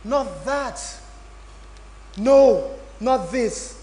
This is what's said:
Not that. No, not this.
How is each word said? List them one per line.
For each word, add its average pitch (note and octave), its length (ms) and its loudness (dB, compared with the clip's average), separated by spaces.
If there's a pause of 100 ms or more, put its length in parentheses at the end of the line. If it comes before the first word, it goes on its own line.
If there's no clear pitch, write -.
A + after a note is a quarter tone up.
Not B3 420 -4
that. C#4 540 -6 (1160)
No, C4+ 580 4 (240)
not A3+ 320 -2
this. - 520 -4